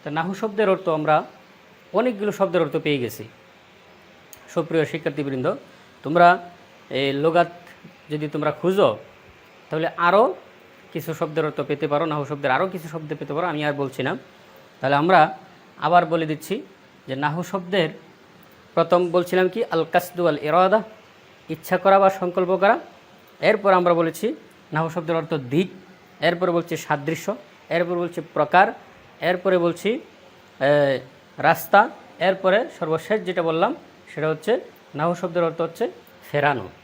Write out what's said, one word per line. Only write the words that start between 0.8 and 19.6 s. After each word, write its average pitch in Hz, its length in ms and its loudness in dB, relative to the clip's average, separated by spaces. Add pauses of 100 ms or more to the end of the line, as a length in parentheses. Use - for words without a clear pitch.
আমরা 151 160 2 (760)
অনেকগুলো 208 460 0
শব্দের 180 260 2
অর্থ 147 100 -6 (100)
পেয়ে 147 180 0
গেছি। 107 200 -8 (1300)
সুপ্রিয় 160 380 0
শিক্ষার্থীবৃন্দ, 143 560 -4 (560)
তোমরা 170 240 6 (720)
এই 139 80 0 (160)
লোগাত 165 260 2 (600)
যদি 151 220 -6
তোমরা 151 260 -2
খুঁজো, 190 300 2 (760)
তাহলে 160 200 -4 (200)
আরও 196 160 6 (680)
কিছু 165 260 -8
শব্দের 160 300 -2
অর্থ 147 100 -8 (100)
পেতে 147 220 -2
পারো, 147 200 0
নাহু 147 200 -2
শব্দের 143 260 -2
আরও 170 160 0
কিছু 170 200 -12
শব্দ 156 160 -10 (100)
পেতে 143 160 -8
পারো, 170 160 -2
আমি 151 160 -4
আর 147 140 -2
বলছি 135 260 -6
না। 147 40 -2 (680)
তাহলে 135 220 2
আমরা 175 180 6 (680)
আবার 170 180 6 (100)
বলে 165 180 -2
দিচ্ছি 156 240 -6 (520)
যে 131 80 -6 (100)
নাহু 151 160 -2 (100)
শব্দের 180 380 -2 (840)
প্রথম 165 240 2 (160)
বলছিলাম 180 380 2
কি? 226 60 -4 (140)